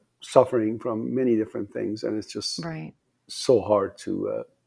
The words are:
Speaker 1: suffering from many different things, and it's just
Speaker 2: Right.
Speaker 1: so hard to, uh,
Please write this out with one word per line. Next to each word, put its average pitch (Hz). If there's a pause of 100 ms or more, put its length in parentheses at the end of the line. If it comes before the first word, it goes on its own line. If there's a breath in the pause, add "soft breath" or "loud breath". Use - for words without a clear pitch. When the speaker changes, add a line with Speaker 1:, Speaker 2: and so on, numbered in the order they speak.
(200)
Speaker 1:
suffering 117
from 120
many 127
different 107
things, 107
and 107
it's -
just -
Speaker 2:
Right. 160 (340)
Speaker 1:
so -
hard 101
to, 98
uh, 110 (240)